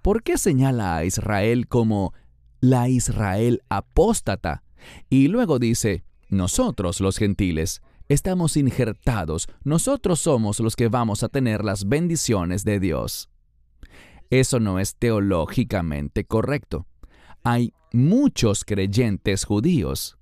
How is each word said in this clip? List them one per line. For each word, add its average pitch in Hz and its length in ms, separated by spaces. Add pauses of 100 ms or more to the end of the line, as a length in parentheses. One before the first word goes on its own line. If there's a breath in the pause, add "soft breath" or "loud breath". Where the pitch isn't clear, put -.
¿Por 208 220
qué 339 140
señala 127 600
a 78 80
Israel 104 600
como 110 460 (460 soft breath)
la 123 300
Israel 113 800
apóstata? 101 920 (460 loud breath)
Y 135 180
luego 180 320
dice, 113 440 (260)
"Nosotros 95 720
los 95 160
gentiles 90 640 (260 soft breath)
estamos 170 500
injertados, 110 920 (160 soft breath)
nosotros 170 560
somos 110 400
los 113 160
que 117 140
vamos 113 340
a 113 60
tener 123 340
las 98 240
bendiciones 107 760
de 101 160
Dios". 76 500 (1000 loud breath)
Eso 127 300
no 98 200
es 95 160
teológicamente 95 1300
correcto. 113 640 (560 soft breath)
Hay 120 300 (180)
muchos 143 720
creyentes 101 800
judíos. 107 800